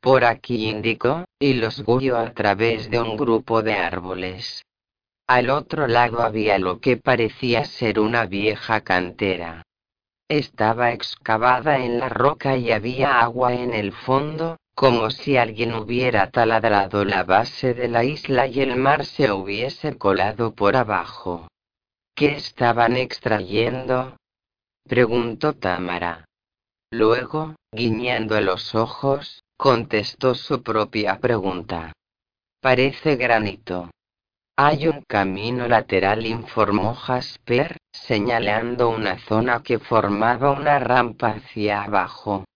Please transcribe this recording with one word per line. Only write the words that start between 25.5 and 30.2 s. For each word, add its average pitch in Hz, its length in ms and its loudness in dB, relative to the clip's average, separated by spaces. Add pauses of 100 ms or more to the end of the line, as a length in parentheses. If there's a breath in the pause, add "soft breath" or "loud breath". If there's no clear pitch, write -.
Tamara. 87 680 -4 (680)
Luego, 123 680 0 (160)
guiñando 110 680 -2
los 92 340 -2
ojos, 135 680 -2 (140)
contestó 117 800 0